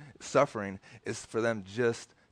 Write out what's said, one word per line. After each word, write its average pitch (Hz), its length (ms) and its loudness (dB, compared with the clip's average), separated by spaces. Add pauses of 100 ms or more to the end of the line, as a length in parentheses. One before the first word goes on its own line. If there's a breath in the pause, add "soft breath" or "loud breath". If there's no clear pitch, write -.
(200 loud breath)
suffering, 104 600 2 (260 loud breath)
is - 200 -6
for 113 160 0
them 113 240 0
just 113 480 0 (180)